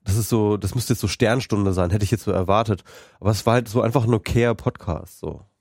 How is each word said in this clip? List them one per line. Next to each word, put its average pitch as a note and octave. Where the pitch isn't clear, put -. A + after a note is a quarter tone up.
das G2+
ist A2
so, G#2
das G2
müsste A#2+
jetzt -
so G2+
Sternstunde G#2
sein, F2
hätte G2+
ich F#2+
jetzt A2
so G#2
erwartet. F#2+
Aber F#2+
es G2+
war A#2
halt A#2+
so A#2
einfach A2+
ein A#2
okayer A#2
Podcast, -
so, D#2